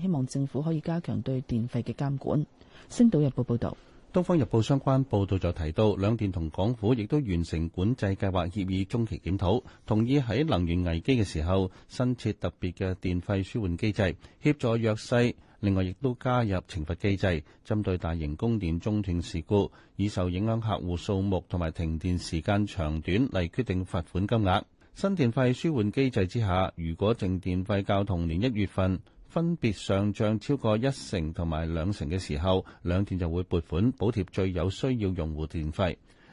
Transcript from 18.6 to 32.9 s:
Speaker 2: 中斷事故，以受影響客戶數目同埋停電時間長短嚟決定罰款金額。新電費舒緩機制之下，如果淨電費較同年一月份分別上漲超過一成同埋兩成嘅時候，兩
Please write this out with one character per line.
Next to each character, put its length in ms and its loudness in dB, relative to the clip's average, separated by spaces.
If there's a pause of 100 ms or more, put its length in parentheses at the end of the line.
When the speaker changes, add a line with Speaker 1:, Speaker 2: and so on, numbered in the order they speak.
Speaker 2:
中 240 0
斷 220 0
事 180 -6
故， 300 2 (240)
以 120 0
受 220 -2
影 160 -2
響 140 0
客 160 -2
戶 200 -4
數 280 -2
目 260 0
同 100 -2
埋 120 -2
停 260 -2
電 220 0
時 220 -4
間 260 0
長 340 -4
短 280 2
嚟 200 -2
決 140 -4
定 200 -2
罰 280 -4
款 160 0
金 160 2
額。 200 4 (300)
新 240 0
電 140 2
費 220 2
舒 160 -2
緩 200 2
機 220 0
制 160 2
之 120 -4
下， 360 2
如 180 -4
果 220 2
淨 260 -2
電 240 -2
費 160 0
較 220 2
同 240 -2
年 120 0
一 140 0
月 140 0
份 320 0 (280)
分 300 0
別 140 0
上 420 0
漲 240 0
超 200 -2
過 200 2
一 140 0
成 420 -4
同 140 -4
埋 260 -2
兩 180 -2
成 160 -6
嘅 120 -2
時 180 -4
候， 260 2 (200)
兩 200 2